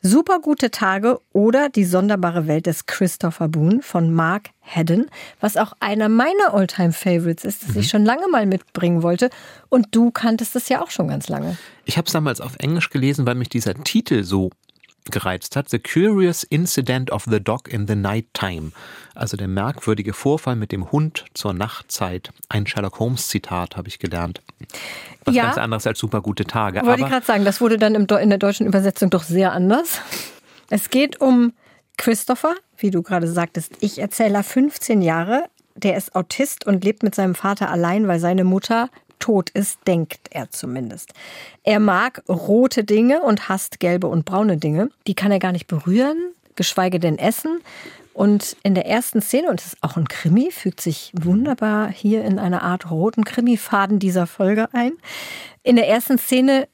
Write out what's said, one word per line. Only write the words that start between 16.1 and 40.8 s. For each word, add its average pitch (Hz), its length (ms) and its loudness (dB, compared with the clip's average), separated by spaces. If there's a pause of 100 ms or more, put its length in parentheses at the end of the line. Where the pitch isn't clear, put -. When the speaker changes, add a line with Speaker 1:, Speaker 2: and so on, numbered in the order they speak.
Speaker 2:
Incident 131 680 -2
of - 180 -6
the 107 100 2
Dog 110 320 -4
in 104 160 -4
the 107 80 2
Night 104 380 -2
Time. 80 380 -6 (420)
Also - 240 -6
der 101 100 -6
merkwürdige 104 680 -4
Vorfall 139 420 -2
mit 107 160 -6
dem 95 200 -6
Hund 151 340 -2 (100)
zur 101 180 -6
Nachtzeit. 95 760 -8 (180)
Ein 104 180 -2
Sherlock - 320 -6
Holmes 120 280 -2
Zitat, 90 500 -6
habe 90 100 -10
ich - 120 -16
gelernt. 87 420 -6 (840)
Was 254 100 2
Speaker 1:
Ja. 240 100 2
Speaker 2:
ganz 240 140 -2
anderes 113 260 -4
als 113 140 -2
super 110 220 -2
gute 101 240 -4
Tage. 104 360 -2
Speaker 1:
Wollte 247 200 4
ich 254 40 0
Speaker 2:
Aber 240 60 -4
Speaker 1:
grad 254 140 -2
sagen, 202 200 2
das 202 160 0
wurde 226 160 4
dann 214 160 4
im 208 140 2
Deu-, 208 120 4
in 208 100 4
der 196 100 4
deutschen 202 260 0
Übersetzung 190 460 2
doch 175 120 2
sehr 180 300 2
anders. 214 460 2 (720)
Es - 180 -2
geht 285 320 0
um 247 320 4 (440)
Christopher, 254 580 0 (220)
wie 208 140 0
du 175 120 0
gerade 175 240 -2
sagtest, 170 540 -4
Ich-Erzähler, 202 600 -2
fünfzehn 254 600 0
Jahre. 175 420 0 (300)
Der 196 220 0
ist - 180 -8
Autist 185 500 -4
und 190 180 0
lebt 208 200 0
mit 208 100 0
seinem 185 220 0
Vater 196 340 -2
allein, 175 380 0
weil 175 120 2
seine 180 240 2
Mutter 214 460 0 (280)
tot 196 340 0
ist, - 360 -4
denkt 170 320 0 (100)
er 135 220 -10
zumindest. 127 640 -10 (500)